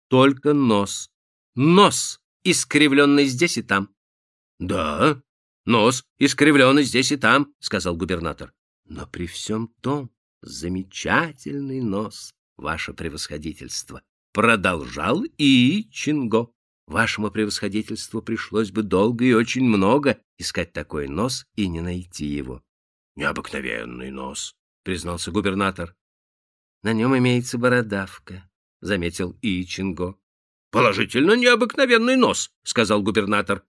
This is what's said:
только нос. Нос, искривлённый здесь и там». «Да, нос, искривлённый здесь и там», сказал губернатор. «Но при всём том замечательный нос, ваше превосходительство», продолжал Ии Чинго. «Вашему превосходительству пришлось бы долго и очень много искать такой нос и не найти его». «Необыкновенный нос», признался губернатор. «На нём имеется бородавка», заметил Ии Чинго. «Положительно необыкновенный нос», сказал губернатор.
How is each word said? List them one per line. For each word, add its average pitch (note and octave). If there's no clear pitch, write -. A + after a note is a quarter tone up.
только C3+
нос. A2+
Нос, E3+
искривлённый C#3+
здесь C3+
и A#2
там». -
«Да, F#2
нос, A#2
искривлённый C#3
здесь C3
и D3
там», C3+
сказал F2+
губернатор. E2
«Но -
при F2
всём A2
том C#3
замечательный C3
нос, G#2
ваше -
превосходительство», D2+
продолжал F#2
Ии C#3
Чинго. A#2+
«Вашему G#2+
превосходительству G#2
пришлось A2
бы G#2+
долго G#2+
и B2+
очень A#2
много A#2
искать -
такой D2
нос G#2+
и G2+
не E2
найти F2
его». C2+
«Необыкновенный B1+
нос», C2
признался F2
губернатор. F#2+
«На A2
нём B2
имеется B2
бородавка», G#2+
заметил F2
Ии F#2
Чинго. F2+
«Положительно B2+
необыкновенный A#3+
нос», A#3
сказал G#2+
губернатор. G2+